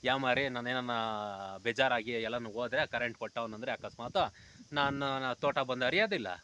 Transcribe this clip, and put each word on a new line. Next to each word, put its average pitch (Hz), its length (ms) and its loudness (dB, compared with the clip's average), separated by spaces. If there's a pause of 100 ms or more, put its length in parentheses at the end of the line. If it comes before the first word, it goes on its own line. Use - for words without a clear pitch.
ಯಾ 127 120 6
ಮಾರಿ 135 320 4
ನಾನೇನನ್ನ 123 420 -2 (720)
ಬೇಜಾರಾಗಿ 120 480 2
ಎಲ್ಲನೂ 113 400 -2
ಹೋದ್ರೆ 123 360 0
ಕರೆಂಟ್ 117 320 -2
ಕೊಟ್ಟವನಂದ್ರೆ 113 540 -6
ಅಕಸ್ಮಾತ್ 117 640 -2 (380)
ನಾನು, 139 260 2
ನಾ 135 360 0
ತೋಟ 143 240 2
ಬಂದು 127 280 0
ಹರಿಯೋದಿಲ್ಲ 180 400 2 (180)